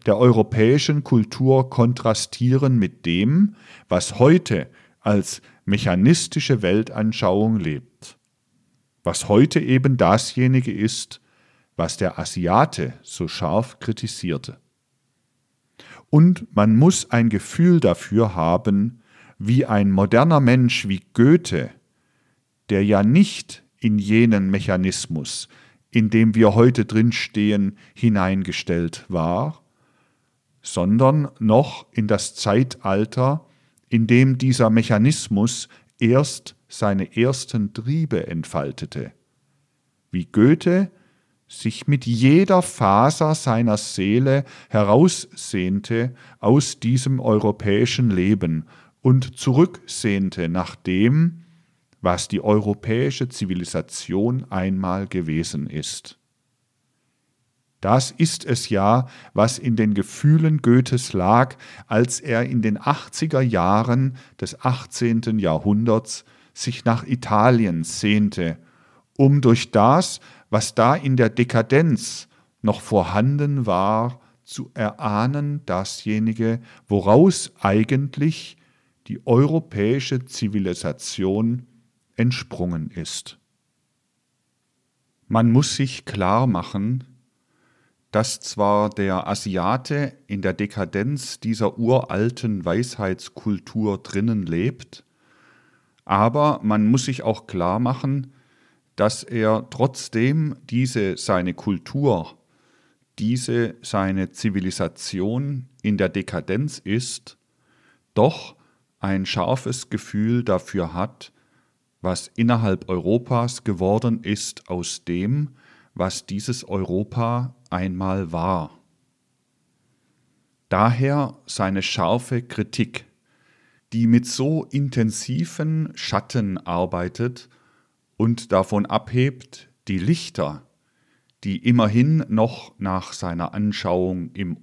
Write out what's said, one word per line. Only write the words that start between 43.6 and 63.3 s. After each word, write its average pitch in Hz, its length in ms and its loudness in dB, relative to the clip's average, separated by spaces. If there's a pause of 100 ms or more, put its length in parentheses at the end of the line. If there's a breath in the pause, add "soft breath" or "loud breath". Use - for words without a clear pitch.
Seele 127 680 0 (240 loud breath)
heraussehnte 110 1500 0 (260 loud breath)
aus 127 400 2
diesem 127 400 0
europäischen 110 920 0
Leben 90 560 0 (340 soft breath)
und 131 380 2
zurücksehnte 101 1080 0
nach 87 260 -4
dem, 135 680 0 (560 soft breath)
was 90 260 0
die 101 140 -4
europäische 110 880 0
Zivilisation 95 1200 -4
einmal 95 560 -2
gewesen 80 640 -4
ist. - 500 -12 (1600)
Das 120 300 0
ist - 340 -2
es - 240 -4
ja, 110 380 2 (260 loud breath)
was 113 260 0
in 120 180 -2
den 107 180 2
Gefühlen 151 680 2
Goethes 123 500 2
lag, 110 440 2 (300 loud breath)
als 120 340 -2
er 120 240 -2
in 127 160 -2
den 107 160 0
achtziger 147 640 -4